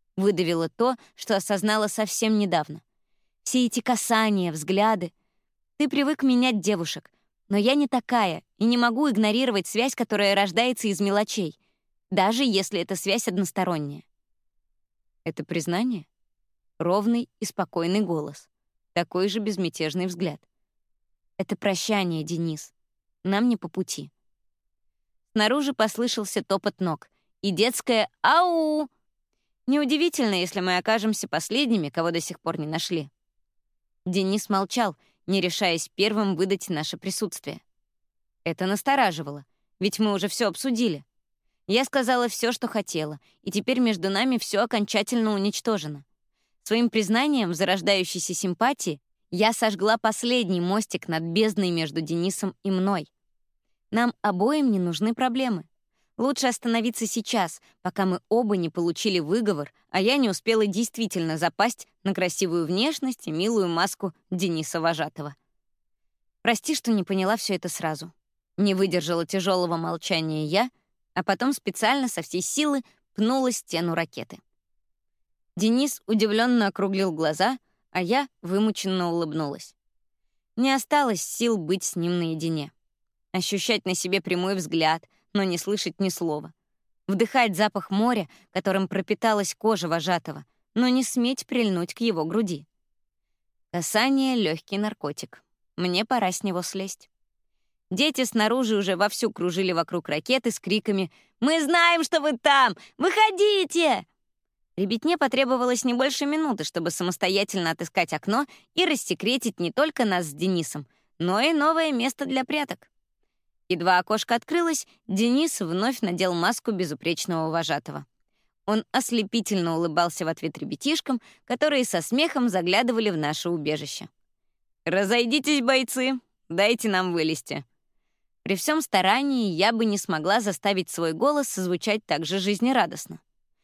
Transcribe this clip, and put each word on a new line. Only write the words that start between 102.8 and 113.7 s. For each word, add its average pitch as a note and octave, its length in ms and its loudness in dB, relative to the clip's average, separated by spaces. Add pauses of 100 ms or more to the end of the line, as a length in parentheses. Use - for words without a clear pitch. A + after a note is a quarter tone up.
Выходите!» F#4 1080 2 (720)
Ребятне A3+ 420 0
потребовалось B3+ 680 2
не B3 80 2
больше C4 320 0
минуты, C#4+ 400 0
чтобы E3+ 260 -4
самостоятельно F#3 800 0
отыскать E3 420 -2
окно G#3+ 320 0 (280)
и F4+ 120 2
рассекретить A#3+ 760 -2
не E3+ 120 -2
только D4 340 0
нас F3+ 200 0
с D3 80 -10
Денисом, E3 540 -2 (320)
но F3+ 200 0
и D4+ 140 2
новое D#4+ 380 2
место C4 340 -2
для C4 200 0
пряток. D4 460 -6 (800)